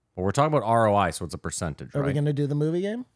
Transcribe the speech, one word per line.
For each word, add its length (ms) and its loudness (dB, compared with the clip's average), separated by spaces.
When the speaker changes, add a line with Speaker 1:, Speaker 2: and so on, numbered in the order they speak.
Speaker 1:
Well, 100 -4
we're 60 0
talking 240 2
about 120 0
R 200 4
O 80 4
I, 140 4
so 160 -6
it's 80 -10
a 60 -8
percentage, 560 -6
Speaker 2:
Are 60 -2
we 60 -2
Speaker 1:
right? 80 0
Speaker 2:
gonna 180 0
do 120 -2
the 100 -2
movie 260 -2
game? 240 -6